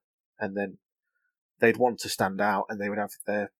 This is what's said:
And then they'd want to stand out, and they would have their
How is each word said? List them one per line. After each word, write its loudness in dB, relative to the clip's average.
And -4
then -4
they'd 6
want 2
to -8
stand 0
out, 2
and -6
they -2
would -4
have -4
their -2